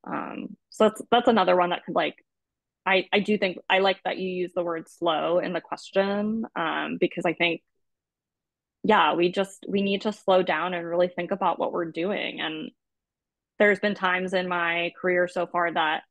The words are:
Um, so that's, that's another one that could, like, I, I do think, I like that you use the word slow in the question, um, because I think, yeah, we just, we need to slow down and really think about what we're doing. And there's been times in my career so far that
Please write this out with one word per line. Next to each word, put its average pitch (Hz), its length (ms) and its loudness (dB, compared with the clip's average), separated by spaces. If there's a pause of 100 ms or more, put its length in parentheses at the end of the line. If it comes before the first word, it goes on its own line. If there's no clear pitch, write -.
Um, - 500 -10 (140)
so - 160 2
that's, 208 240 0
that's 240 180 6
another 185 280 6
one 175 160 2
that - 140 -4
could, 175 100 -6
like, 156 200 0 (720)
I, 190 260 2
I 208 80 4
do 202 180 0
think, 190 200 -2 (120)
I 190 100 4
like 190 260 2
that - 120 -4
you 185 120 -4
use 180 260 -4
the 180 80 -2
word 165 240 -6
slow 165 520 0
in 185 140 -4
the 165 80 -4
question, 208 840 -2 (100)
um, 156 440 -2
because 175 260 -2
I 165 80 0
think, 170 280 -2 (1200)
yeah, 180 320 4
we 175 160 2
just, 190 360 -6
we 196 140 0
need 196 200 -2
to 214 120 -4
slow 190 300 2
down 180 300 -2
and 170 140 -6
really 175 220 0
think 180 220 -6
about 190 280 -2
what - 140 -2
we're 170 180 -4
doing. 180 480 -4
And 156 320 -8 (840)
there's 208 220 4
been 208 140 -2
times 185 400 -2
in 180 140 0
my 170 520 -2
career 180 280 2
so 175 180 -4
far 170 280 -2
that 160 380 0